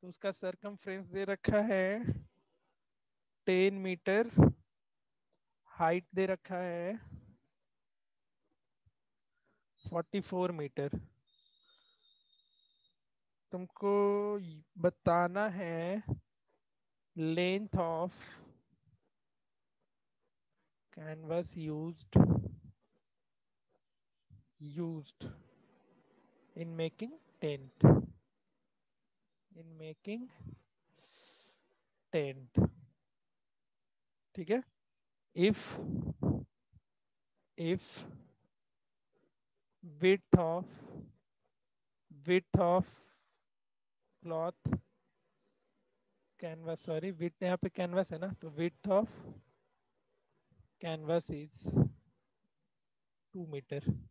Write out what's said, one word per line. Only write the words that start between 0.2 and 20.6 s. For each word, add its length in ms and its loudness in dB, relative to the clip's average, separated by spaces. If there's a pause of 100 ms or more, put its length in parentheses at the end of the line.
circumference 760 -8
दे 180 -4
रखा 360 2
है 520 0 (1300)
ten 280 4
meter, 580 0 (1300)
height 400 0 (100)
दे 100 2
रखा 320 -4
है 400 -4 (3000)
फ़ोर्टी 320 -2
फ़ोर 300 -2
meter। 380 -4 (2500)
तुमको 420 -2 (840)
बताना 720 0
है 560 -4 (1120)
length 640 0
of 320 0 (3000)